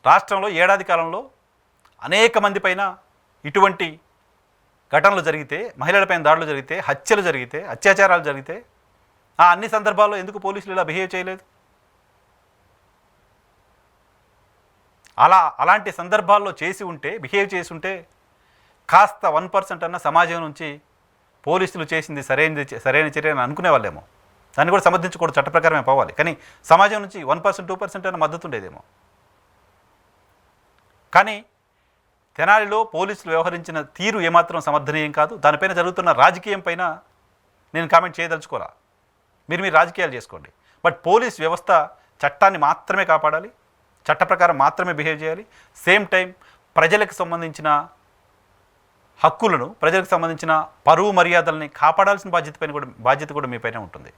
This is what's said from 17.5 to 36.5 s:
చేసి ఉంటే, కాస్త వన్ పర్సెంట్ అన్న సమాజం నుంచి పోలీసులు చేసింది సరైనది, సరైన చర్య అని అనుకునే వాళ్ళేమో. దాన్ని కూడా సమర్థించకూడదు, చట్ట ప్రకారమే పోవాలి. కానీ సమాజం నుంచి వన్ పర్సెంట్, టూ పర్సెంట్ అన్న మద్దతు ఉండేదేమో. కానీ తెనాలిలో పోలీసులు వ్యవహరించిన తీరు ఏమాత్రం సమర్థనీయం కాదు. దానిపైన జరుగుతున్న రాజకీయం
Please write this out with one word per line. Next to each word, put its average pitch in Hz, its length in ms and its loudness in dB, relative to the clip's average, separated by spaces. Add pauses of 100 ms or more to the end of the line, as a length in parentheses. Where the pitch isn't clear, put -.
చేసి 175 180 -8
ఉంటే, 175 340 -10 (840)
కాస్త 196 360 4
వన్ 165 280 0
పర్సెంట్ 185 300 -4
అన్న 170 120 -8
సమాజం 170 440 0
నుంచి 151 400 -12 (680)
పోలీసులు 175 460 -2
చేసింది 151 300 -6
సరైనది, 143 580 -2
సరైన 147 260 2
చర్య 151 240 -2
అని 139 100 -2
అనుకునే 151 280 -2
వాళ్ళేమో. 104 340 0 (560)
దాన్ని 160 120 2
కూడా 190 120 2
సమర్థించకూడదు, 170 580 -2
చట్ట 147 120 -6
ప్రకారమే 160 280 2
పోవాలి. 131 320 0
కానీ 160 240 -4 (280)
సమాజం 202 380 4
నుంచి 190 200 -14
వన్ 156 220 -2
పర్సెంట్, 190 240 -4
టూ 190 60 -6
పర్సెంట్ 190 320 -10
అన్న 175 120 -6
మద్దతు 156 280 -2
ఉండేదేమో. 98 360 -12 (2250)
కానీ 208 300 2 (920)
తెనాలిలో 202 480 2
పోలీసులు 180 480 -6
వ్యవహరించిన 165 500 -4
తీరు 208 380 -6
ఏమాత్రం 165 400 0
సమర్థనీయం 151 520 -4
కాదు. 151 240 -2
దానిపైన 151 360 0
జరుగుతున్న 175 400 0
రాజకీయం 180 480 2